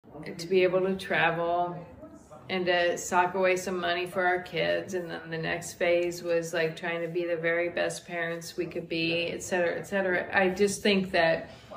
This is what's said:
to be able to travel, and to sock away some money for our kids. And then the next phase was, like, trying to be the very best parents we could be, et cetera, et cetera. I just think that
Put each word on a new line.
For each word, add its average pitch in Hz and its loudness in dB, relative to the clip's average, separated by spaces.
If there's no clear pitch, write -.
to 170 -10
be 185 4
able 185 4
to 190 0
travel, 170 0
and 180 0
to 175 4
sock 180 2
away 185 4
some 180 -4
money 175 0
for 180 0
our 180 2
kids. 170 -2
And 170 -4
then 165 -10
the 160 -6
next 165 -6
phase 175 2
was, 170 0
like, 160 0
trying 170 -4
to 170 -4
be 175 -2
the 170 -2
very 170 0
best 170 -2
parents 170 -6
we 175 -4
could 165 -8
be, 165 0
et - -8
cetera, 170 0
et 165 -6
cetera. 185 0
I 190 4
just 196 2
think 196 2
that 165 4